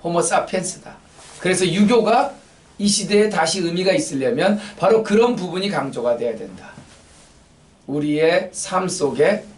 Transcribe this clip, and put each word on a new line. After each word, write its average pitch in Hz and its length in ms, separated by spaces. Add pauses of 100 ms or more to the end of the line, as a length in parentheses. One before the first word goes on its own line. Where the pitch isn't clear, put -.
호모 170 180
사피엔스다. - 720 (440)
그래서 180 260
유교가 208 680 (440)
이 202 100
시대에 208 420
다시 175 320
의미가 175 320
있으려면 151 640 (180)
바로 214 260
그런 226 320
부분이 185 340
강조가 127 480
돼야 117 180
된다. 92 340 (1160)
우리의 151 640
삶 185 340
속에 147 560 (140)